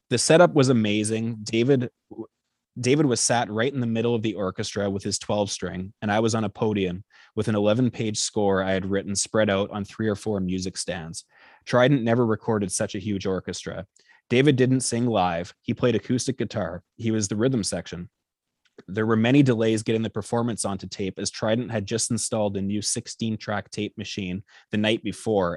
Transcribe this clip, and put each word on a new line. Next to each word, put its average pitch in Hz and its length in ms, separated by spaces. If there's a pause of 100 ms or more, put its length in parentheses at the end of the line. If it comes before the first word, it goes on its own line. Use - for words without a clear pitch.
"The 123 80
setup 160 360
was 139 160
amazing. 110 760
David, 120 480 (880)
David 143 260
was 120 140
sat 117 320
right 113 200
in 139 100
the 120 40
middle 113 300
of 110 60
the 107 140
orchestra 101 540
with 98 140
his 101 160
twelve 104 320
string, 92 500
and 107 80
I 107 120
was 113 120
on 110 120
a 101 40
podium 98 540 (320)
with 107 140
an 107 60
eleven-page 107 600
score 98 460
I 95 80
had 95 180
written 98 260
spread 107 340
out 98 220
on 104 120
three 110 240
or 104 80
four 104 240
music 92 380
stands. 85 480 (400)
Trident 127 360
never 117 240
recorded 107 460
such - 240
a 104 40
huge 98 260
orchestra. 92 600 (440)
David 135 260
didn't 127 260
sing 120 240
live. 90 560
He 120 120
played 123 220
acoustic 123 420
guitar. 90 440 (140)
He 110 160
was 110 160
the 110 80
rhythm 117 280
section. 87 460 (760)
There 107 180
were 113 120
many 123 260
delays 113 400
getting 113 200
the 113 60
performance 117 540
onto 98 240
tape, 95 320
as 95 100
Trident 113 400
had 110 160
just 110 260
installed 104 440
a 95 60
new 101 200
sixteen-track 110 880
tape 104 260
machine 98 440 (300)
the 110 60
night 107 260
before 98 540